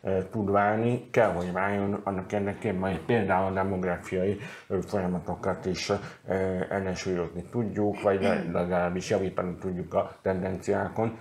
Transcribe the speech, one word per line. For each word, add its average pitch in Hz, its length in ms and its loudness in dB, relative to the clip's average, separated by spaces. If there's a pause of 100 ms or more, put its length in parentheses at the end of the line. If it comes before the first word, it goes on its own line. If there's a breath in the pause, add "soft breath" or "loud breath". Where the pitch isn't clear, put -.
ö, 95 160 2 (120)
tud 101 200 0
válni, 110 600 2
kell, 107 220 6
hogy 90 200 -2
váljon 101 520 0
annak 92 280 -4
érdekében, 98 580 0
hogy 90 100 -2
például 98 460 2
a 95 60 -2
demográfiai, 95 840 0 (280 loud breath)
ö, 98 200 -2
folyamatokat 90 800 -2
is, 90 220 -2
ö, 104 60 4 (720 loud breath)
ellensúlyozni 90 840 -2
tudjuk, 104 520 0
vagy 98 200 4
le-, 92 300 2
legalábbis 90 580 0
javítani 92 440 0
tudjuk 90 400 -6
a 90 280 0
tendenciákon. 98 1000 0